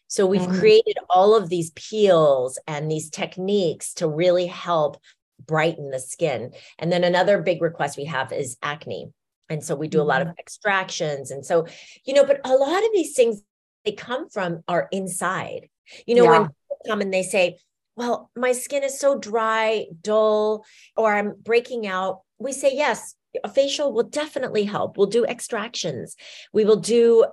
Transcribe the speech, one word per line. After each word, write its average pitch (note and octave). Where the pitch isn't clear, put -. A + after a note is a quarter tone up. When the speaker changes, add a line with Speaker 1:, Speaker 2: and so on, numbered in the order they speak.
Speaker 1:
So -
we've F#3+
Speaker 2:
Mm. F#3
Speaker 1:
created G#3+
all F#3+
of G3
these E3+
peels D#3
and D#3
these D#3
techniques F#3
to E3+
really F3
help E3+
brighten D#3
the C3
skin. B2+
And E3
then F3
another F3
big E3
request D#3+
we C#3+
have C3
is B2+
acne. B2+
And D#3
so D#3+
we D3+
do D3+
a -
lot C#3
of E3
Speaker 2:
Mm-hmm. -
Speaker 1:
extractions. F#3
And C#3
so, E3+
you C4+
know, C#4
but C#4
a B3+
lot D4
of A4+
these E4+
things, A3+
they G#3
come C4
from E3+
our F3
inside. F#3
You A#3
know, A#3+
when A3+
Speaker 2:
Yeah. G#3
Speaker 1:
people -
come G#3
and G3
they F#3
say, F3+
"Well, A#3+
my B3+
skin C4+
is C4+
so C#4
dry, A3
dull, G#3+
or A3
I'm G#3
breaking A#3
out," F#3
we C4
say, C#4
"Yes, C4
a -
facial C#4
will A3+
definitely C4
help. G3+
We'll G3
do A3+
extractions. G3+
We G#3+
will G#3+
do A3+